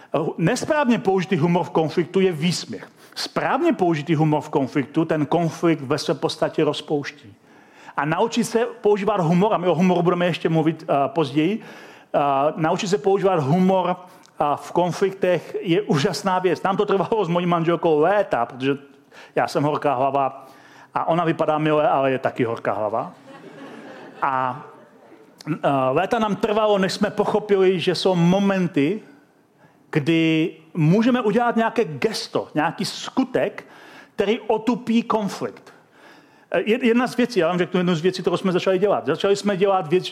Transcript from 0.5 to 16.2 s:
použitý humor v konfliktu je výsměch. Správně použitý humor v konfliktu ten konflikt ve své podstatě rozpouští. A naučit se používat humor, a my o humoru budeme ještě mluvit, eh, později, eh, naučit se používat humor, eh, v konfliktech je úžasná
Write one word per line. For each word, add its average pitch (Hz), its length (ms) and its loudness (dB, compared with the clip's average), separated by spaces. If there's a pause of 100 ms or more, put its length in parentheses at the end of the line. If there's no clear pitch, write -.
použitý 190 380 0
humor 170 260 2
v - 60 -8
konfliktu 170 500 0
je 190 120 4
výsměch. 151 560 -4 (280)
Správně 247 580 -2
použitý 165 420 0
humor 151 260 2
v - 80 -12
konfliktu 147 560 0
ten 156 200 0
konflikt 165 560 0
ve 139 160 -2
své 160 160 -2
podstatě 156 500 -2
rozpouští. 143 720 -4 (640)
A 143 80 -2
naučit 208 380 0
se 226 240 0 (140)
používat 208 400 2
humor, 180 320 2
a 170 40 0
my 175 100 0
o 170 80 2
humoru 175 260 2
budeme 175 240 2
ještě 180 240 -2
mluvit, 160 400 0
eh, 160 40 2 (140)
později, 156 540 0 (540)
eh, - 40 4 (360)
naučit 175 320 -2
se 190 100 0
používat 196 420 2
humor, 180 560 2
eh, - 500 -6 (100)
v - 160 -14
konfliktech 180 880 0
je 180 200 2
úžasná 185 580 0